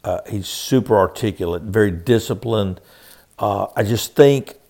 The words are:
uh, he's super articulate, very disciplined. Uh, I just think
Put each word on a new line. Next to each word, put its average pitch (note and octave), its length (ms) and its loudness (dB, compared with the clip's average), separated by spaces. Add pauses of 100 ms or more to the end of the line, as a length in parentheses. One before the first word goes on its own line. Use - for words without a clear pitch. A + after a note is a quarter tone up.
uh, F2+ 260 -6
he's G2+ 200 -8
super A#2 480 0
articulate, F2+ 680 -2
very G#2 300 2
disciplined. G#2+ 880 -2 (580)
Uh, G2+ 380 -2
I A#2 80 0
just G#2+ 320 -4
think C#3 400 4 (140)